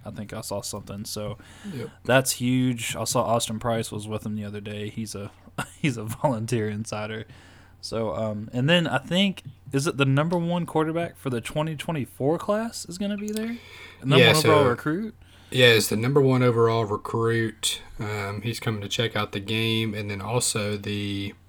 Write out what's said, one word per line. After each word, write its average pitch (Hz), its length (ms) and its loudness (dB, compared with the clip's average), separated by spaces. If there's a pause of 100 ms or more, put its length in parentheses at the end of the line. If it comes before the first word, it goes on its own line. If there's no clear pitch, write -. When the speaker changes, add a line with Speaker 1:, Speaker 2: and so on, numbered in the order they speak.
Speaker 1:
I 101 80 -12
think 101 200 -10
I 110 80 -8
saw 101 200 -6
something. 101 440 -10
So 104 320 -8 (380)
Speaker 2:
Yep. 120 160 -10 (140)
Speaker 1:
that's 131 280 4
huge. 127 640 0
I 110 80 -4
saw 120 180 0
Austin 110 360 0
Price 113 320 -2
was 104 160 -8
with 110 180 -6
him 107 120 -6
the 107 80 -6
other 104 160 -10
day. 104 280 -8
He's 107 280 -8
a, 101 140 -10 (240)
<laughs> - 240 -10
he's 135 180 0
a 107 80 -8
Volunteer 113 680 -2
insider. 107 540 -6 (560)
So, 107 340 -4
um, 107 400 -4
and 123 160 2
then 170 160 4
I - 120 0
think, 190 440 0 (300)
is 139 140 0
it 170 120 -2
the 135 80 4
number 156 320 2
one 170 260 0
quarterback 160 540 -2
for - 100 -8
the 120 140 -2
twenty 156 340 -4
twenty-four 147 640 -2
class 220 500 -4
is 170 80 -12
gonna 202 220 -4
be 214 120 -8
there? 226 280 -6 (420)
The 123 60 -12
number 135 180 6
Speaker 2:
Yeah, 113 80 10
Speaker 1:
one - 40 6
overall 151 280 8
Speaker 2:
so 127 60 6
Speaker 1:
recruit? 170 440 -2 (360)
Speaker 2:
Yeah, 127 160 8
it's 113 220 8
the 104 80 0
number 135 260 4
one 127 200 6
overall 113 440 4
recruit. 113 960 -2 (180)
Um, 104 420 -6
he's 113 160 -4
coming 107 220 -2
to 101 80 -8
check 113 280 -2
out 104 160 -2
the 104 80 -4
game, 113 520 0
and 104 180 -6
then 98 120 -6
also 107 560 -2
the, 101 560 -6 (140)